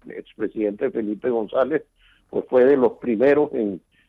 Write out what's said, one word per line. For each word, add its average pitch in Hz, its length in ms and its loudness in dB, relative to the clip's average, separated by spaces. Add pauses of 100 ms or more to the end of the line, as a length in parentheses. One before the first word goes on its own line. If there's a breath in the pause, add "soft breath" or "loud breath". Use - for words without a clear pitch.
(120)
expresidente 104 760 -6
Felipe 107 400 -6
González, 123 540 -2 (460 soft breath)
pues - 200 -6
fue 127 160 4
de 139 120 6
los 120 160 2
primeros 139 600 0
en, 104 280 -4 (280)